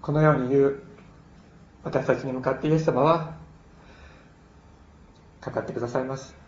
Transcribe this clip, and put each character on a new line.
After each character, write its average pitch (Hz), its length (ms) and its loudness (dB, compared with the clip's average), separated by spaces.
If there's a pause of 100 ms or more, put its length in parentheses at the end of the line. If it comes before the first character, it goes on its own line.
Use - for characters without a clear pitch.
こ 147 100 -4
の 151 80 2
よ 156 120 6
う 139 40 4
に 127 140 -2
言 139 160 6
う - 160 -2 (1000)
私 - 240 -2
た 170 100 2
ち - 80 -8
に 131 80 -6
向 127 100 -6
か 131 100 0
っ - 60 -4
て 156 100 -2
イ 156 40 4
エ 160 60 4
ス 156 60 -2
様 131 180 2
は 160 340 2 (2000)
語 - 180 -8
っ 110 60 -6
て - 80 -10
く - 80 -8
だ 120 80 -6
さ 131 120 -4
い 131 40 -6
ま 135 140 -8
す。 - 180 -18 (120)